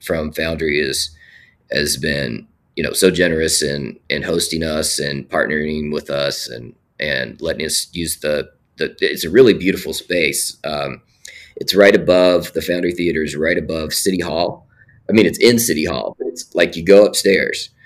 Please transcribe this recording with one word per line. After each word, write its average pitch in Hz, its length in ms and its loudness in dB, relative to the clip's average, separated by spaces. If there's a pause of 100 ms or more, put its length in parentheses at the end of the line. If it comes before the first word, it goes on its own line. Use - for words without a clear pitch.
from 78 320 -6
Foundry 78 480 -4
is, - 300 -4 (640)
has 71 240 -2
been, 69 500 -6 (300)
you 80 60 -4
know, - 100 -4
so 95 180 4
generous 80 520 0
in, 71 360 -6 (100)
in 71 140 -4
hosting 82 400 -4
us 78 360 -4
and 71 300 -6
partnering 76 640 -2
with 76 180 -6
us 71 380 -4
and, 60 260 -16 (240)
and 65 420 -6
letting 80 260 -4
us - 260 -6
use 82 280 -8
the, 73 300 -4 (260)
the, 78 240 -6
it's - 240 -2
a 80 60 -6
really 110 240 8
beautiful 87 380 -2
space. - 720 -4
Um, 71 380 -6 (540)
it's - 180 2
right 101 200 8
above, 90 580 4
the 80 100 -4
Foundry 87 300 -2
Theater 85 300 -2
is 73 140 -6
right 82 220 0
above 80 340 -6
City 95 280 -2
Hall. 85 460 -4 (420)
I - 40 -2
mean, 107 140 6
it's - 120 -2
in 120 200 6
City 78 260 -2
Hall, 64 340 -4
but - 100 -8
it's - 260 -12
like 87 220 0
you 82 80 -8
go 104 200 10
upstairs - 640 0 (160)